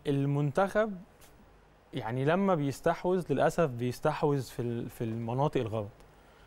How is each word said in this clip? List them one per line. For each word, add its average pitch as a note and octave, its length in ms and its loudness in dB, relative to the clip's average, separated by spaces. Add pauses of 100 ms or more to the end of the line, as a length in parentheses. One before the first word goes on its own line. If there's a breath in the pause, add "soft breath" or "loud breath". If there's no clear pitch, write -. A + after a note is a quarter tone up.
المنتخب D3 840 2 (1000)
يعني B2+ 320 -2
لما F#3+ 300 4
بيستحوذ E3 760 0
للأسف D3 400 2
بيستحوذ C3+ 720 0
في - 200 -8
ال-، A#2+ 280 -4
في - 140 -8
المناطق A#2 580 0
الغلط. G#2+ 260 -4 (600 soft breath)